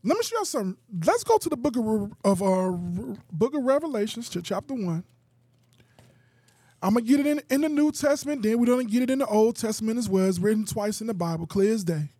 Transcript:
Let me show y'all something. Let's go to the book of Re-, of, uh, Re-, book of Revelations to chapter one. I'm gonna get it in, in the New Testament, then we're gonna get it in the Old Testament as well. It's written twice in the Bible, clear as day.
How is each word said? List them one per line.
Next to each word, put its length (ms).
Let 140
me 60
show 140
y'all 80
something. 320
Let's 200
go 140
to 100
the 80
book 200
of 80
Re-, 240
of, 180
uh, 40
Re-, 680
book 220
of 100
Revelations 680
to 120
chapter 320
one. 280
I'm 120
gonna 100
get 160
it 60
in, 240
in 100
the 80
New 240
Testament, 500
then 160
we're 60
gonna 200
get 180
it 80
in 80
the 80
Old 300
Testament 420
as 100
well. 180
It's 120
written 260
twice 380
in 60
the 40
Bible, 340
clear 280
as 100
day. 240